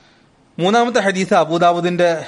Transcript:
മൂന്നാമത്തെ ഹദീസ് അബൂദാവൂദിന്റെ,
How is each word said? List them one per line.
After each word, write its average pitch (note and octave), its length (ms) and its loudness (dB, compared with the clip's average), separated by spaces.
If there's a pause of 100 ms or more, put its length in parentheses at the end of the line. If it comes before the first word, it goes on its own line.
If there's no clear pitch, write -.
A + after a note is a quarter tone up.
(580)
മൂന്നാമത്തെ A3+ 420 0
ഹദീസ് F#3+ 340 -2
അബൂദാവൂദിന്റെ, F3 760 2 (180)